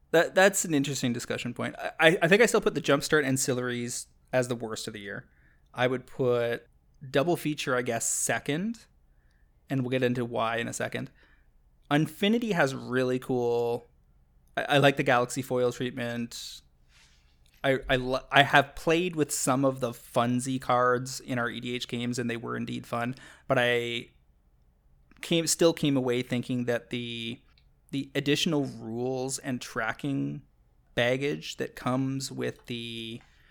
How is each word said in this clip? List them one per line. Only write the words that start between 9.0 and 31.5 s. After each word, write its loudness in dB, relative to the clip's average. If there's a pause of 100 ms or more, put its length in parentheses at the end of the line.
and 0
we'll -4
get 2
into 2
why 0
in -2
a -6
second. -4 (800)
Unfinity 2
has 2
really 0
cool, -2 (640)
I, -2
I 2
like 6
the 0
Galaxy 2
foil 0
treatment. -6 (1000)
I, 2 (120)
I, 4
lo-, -2
I 10
have 4
played 0
with 0
some 2
of 0
the -2
funsy -2
cards 2
in -6
our -2
E -8
D -6
H -8
games, -4
and -4
they -4
were -6
indeed -8
fun, -4 (320)
but 2
I 2 (1120)
came, 0
still 4
came 0
away 0
thinking -4
that -2
the, -8 (520)
the -6
additional 2 (120)
rules -4
and -6
tracking -4 (520)
baggage 0